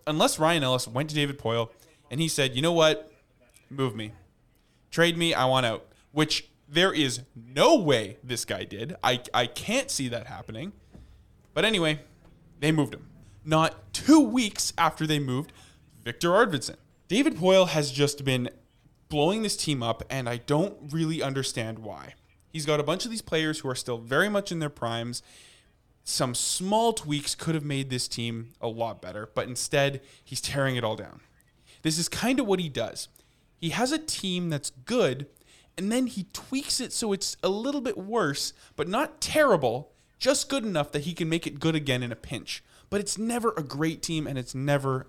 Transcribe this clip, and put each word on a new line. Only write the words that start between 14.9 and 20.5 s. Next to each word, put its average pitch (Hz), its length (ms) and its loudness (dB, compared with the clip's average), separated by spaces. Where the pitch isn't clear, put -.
they 151 140 2
moved 131 320 -2
Victor 170 260 0
Arvidsson. 185 460 4
David 247 280 4
Poile 185 320 8
has 151 240 0
just 139 340 0
been 127 240 0
blowing 165 340 2
this 208 140 -2
team 139 260 -2
up, 117 280 -2
and 127 180 -4
I 120 80 -4
don't 156 400 0